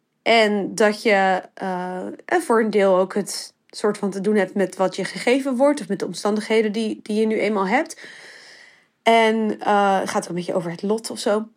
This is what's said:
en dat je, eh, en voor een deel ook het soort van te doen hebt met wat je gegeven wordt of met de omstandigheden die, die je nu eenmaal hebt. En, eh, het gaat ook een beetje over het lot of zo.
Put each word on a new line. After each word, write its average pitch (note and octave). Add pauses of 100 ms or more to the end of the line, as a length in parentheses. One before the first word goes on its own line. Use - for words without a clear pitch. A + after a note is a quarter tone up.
(220)
en G#3
dat G#3+
je, F#3+ (120)
eh, F#3 (200)
en F4
voor A#3
een A3
deel G3
ook F#3
het - (160)
soort G#3
van G3
te F#3+
doen G#3
hebt F#3+
met F#3
wat F#3
je G3
gegeven C4+
wordt C#4+
of F#3+
met G3
de -
omstandigheden G#3+
die, A3
die G#3+
je A3
nu A3
eenmaal G3
hebt. C4 (1080)
En, A3
eh, G3+
het G3
gaat G#3
ook -
een E3+
beetje F3
over E3+
het E3+
lot A3
of A#3
zo. A3